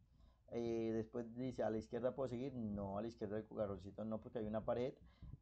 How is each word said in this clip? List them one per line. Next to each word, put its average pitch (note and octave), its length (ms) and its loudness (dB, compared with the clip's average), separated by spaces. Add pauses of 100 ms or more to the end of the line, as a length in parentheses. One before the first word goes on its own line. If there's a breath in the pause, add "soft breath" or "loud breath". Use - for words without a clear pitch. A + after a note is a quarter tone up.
(500 soft breath)
Eh, A#2 420 2
después A2+ 420 0
dice, B2 280 0
¿a A2 80 4
la A2 80 4
izquierda A#2+ 360 0
puedo C#3 140 0
seguir? B2+ 260 -2
No, G2+ 440 0
a - 20 0
la A2+ 80 0
izquierda G#2+ 280 -2
del A2 100 -2
cucarroncito G2+ 580 -2
no, A2 160 0
porque A#2+ 200 -4
hay G#2+ 60 0
una G#2+ 200 0
pared. B2 260 4 (500 loud breath)